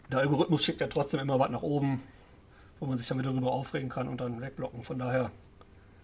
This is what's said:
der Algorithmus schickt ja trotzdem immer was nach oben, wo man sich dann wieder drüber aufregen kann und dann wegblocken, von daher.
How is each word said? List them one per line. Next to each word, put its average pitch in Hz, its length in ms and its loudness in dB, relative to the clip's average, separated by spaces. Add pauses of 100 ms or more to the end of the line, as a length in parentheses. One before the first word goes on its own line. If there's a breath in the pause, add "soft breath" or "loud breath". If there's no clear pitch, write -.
(120)
der 135 80 2
Algorithmus 143 440 4
schickt - 180 0
ja 135 60 0
trotzdem 143 320 0
immer 135 200 2
was 139 100 4
nach 123 140 -4
oben, 139 380 2 (800 soft breath)
wo 165 60 -4
man 131 120 0
sich 120 100 -4
dann 131 100 0
wieder 131 140 -2
drüber 127 200 2
aufregen 131 380 -2
kann 131 180 -4
und 127 140 -6
dann 120 200 -4
wegblocken, 127 420 -8
von 131 160 -6
daher. 123 320 2 (720 soft breath)